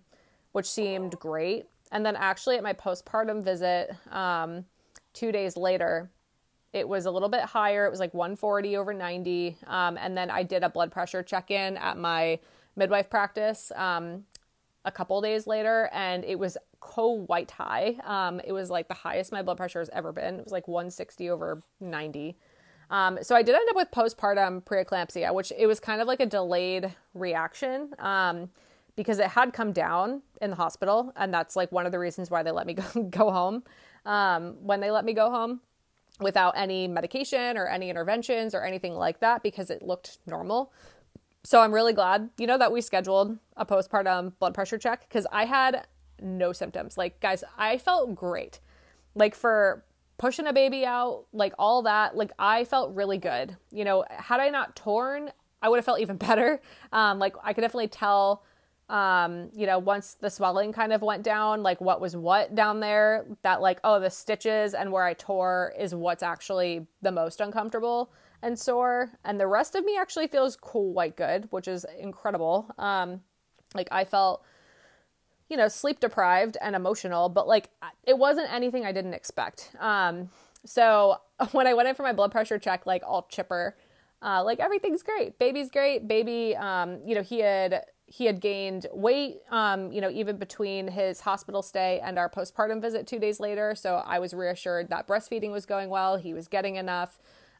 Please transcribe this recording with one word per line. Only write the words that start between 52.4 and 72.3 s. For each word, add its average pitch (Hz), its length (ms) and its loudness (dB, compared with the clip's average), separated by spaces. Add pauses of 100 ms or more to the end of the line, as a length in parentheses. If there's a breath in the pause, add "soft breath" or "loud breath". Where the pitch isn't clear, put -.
felt 254 280 0
really 196 240 0
good. 170 380 -4 (160)
You 202 140 -4
know, 190 240 4
had - 320 -2
I 277 80 4
not 277 260 -4
torn, 262 560 -2 (300)
I 220 80 4
would 240 80 6
have 240 80 0
felt 240 160 2
even 196 160 -4
<laughs> 190 120 -6
better. 247 320 4 (300 loud breath)
Um, 208 280 4
like, 196 220 2
I 208 120 -2
could 220 80 -2
definitely 226 260 0
tell, 202 560 2 (460 soft breath)
um, 180 640 0
you 214 120 -4
know, 185 140 4
once 202 360 0
the 208 140 -4
swelling 196 440 0
kind 220 180 0
of 214 100 2
went 208 220 -2
down, 214 400 0
like, 180 160 2
what 185 220 2
was 175 160 -4
what 185 360 2
down 214 280 2
there, 214 440 4 (180)
that, 185 180 2
like, 185 240 4
oh, 208 160 6
the 185 80 2
stitches 214 640 0
and 196 180 -4
where 185 140 2
I 175 80 0
tore 185 640 0
is 180 160 -4
what's 170 260 -2
actually 175 640 -2 (160)
the 190 120 0
most 165 260 -2
uncomfortable, 226 720 -2 (300 soft breath)
and 233 160 -4
sore, 247 540 0 (140)
and 202 140 -2
the 196 80 2
rest 233 280 2
of 381 80 0
me 415 140 0
actually 339 300 -2
feels 262 280 0
quite 180 640 -2
good, 175 340 -2
which 185 160 -6
is 180 180 -6 (140)
incredible. 196 800 -2